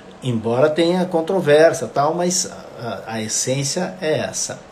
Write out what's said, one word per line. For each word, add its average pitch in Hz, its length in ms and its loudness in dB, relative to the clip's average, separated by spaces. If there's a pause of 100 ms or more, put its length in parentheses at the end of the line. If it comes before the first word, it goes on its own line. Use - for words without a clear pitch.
(240)
Embora 120 460 2
tenha 170 360 2
controvérsia, 160 840 4
tal, 147 260 0
mas 175 320 0
a, - 600 -10
a, 110 60 -8
a 113 100 -4
essência 139 760 -2
é 156 200 0
essa. - 400 -6 (120)